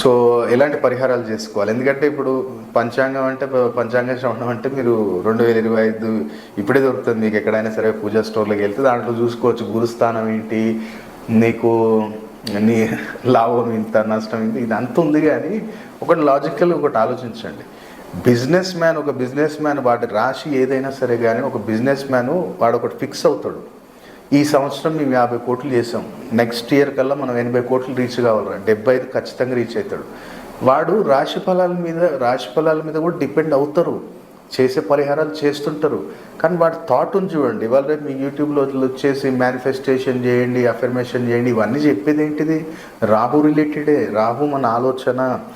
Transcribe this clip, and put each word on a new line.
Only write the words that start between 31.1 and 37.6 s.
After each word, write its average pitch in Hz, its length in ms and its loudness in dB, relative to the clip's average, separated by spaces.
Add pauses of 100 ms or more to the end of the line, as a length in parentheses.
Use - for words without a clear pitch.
ఫలాల 180 320 0
మీద, 170 320 -2
రాశి 131 520 0
ఫలాల 156 260 2
మీద 156 140 -6
కూడా 165 220 -2
డిపెండ్ 156 360 0
అవుతారు, 147 480 0 (600)
చేసే 127 200 2
పరిహారాలు 147 640 0
చేస్తుంటారు. 147 580 -2 (380)
కానీ 170 160 2
వాడి 165 180 2 (140)
థాట్ 156 280 2
ఉంది 185 180 -4
చూడండి. 117 300 0